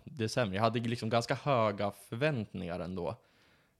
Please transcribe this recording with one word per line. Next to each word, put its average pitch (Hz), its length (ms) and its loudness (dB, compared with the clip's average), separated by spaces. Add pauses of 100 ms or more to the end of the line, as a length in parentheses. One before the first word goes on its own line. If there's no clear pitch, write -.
det - 200 -4
är 110 40 0
sämre? 107 280 0
Jag 104 60 4
hade 113 180 4
liksom 113 300 -2
ganska 120 240 2
höga 107 560 2
förväntningar 101 920 -4
ändå. 87 280 -4 (720)